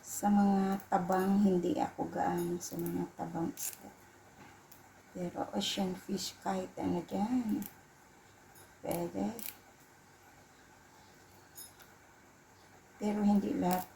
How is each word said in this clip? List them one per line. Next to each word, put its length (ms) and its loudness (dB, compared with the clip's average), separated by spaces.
Sa 240 -4
mga 640 4
tabang, 500 2
hindi 380 4
ako 320 -4
gaano 480 -2
sa 160 -10
mga 400 -4
tabang 400 -4
isda. 340 -10
Pero 320 -6
ocean 380 -2
fish, 480 -6
kahit 320 -2
ano 320 0
dyan, 560 0
pwede. 480 -4
Pero 240 -2
hindi 320 4
lahat. 400 2